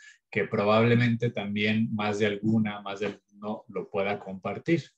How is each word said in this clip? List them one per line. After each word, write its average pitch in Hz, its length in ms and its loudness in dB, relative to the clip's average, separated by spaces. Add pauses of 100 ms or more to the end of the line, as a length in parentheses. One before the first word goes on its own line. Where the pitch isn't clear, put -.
(300)
que 104 140 0
probablemente 117 880 4
también 107 640 0
más 104 240 -2
de 110 80 2
alguna, 104 540 0
más 98 200 -10
de 101 60 -2
alguno 104 640 -10
lo - 220 -8
pueda 101 280 -2
compartir. 98 640 -4 (160)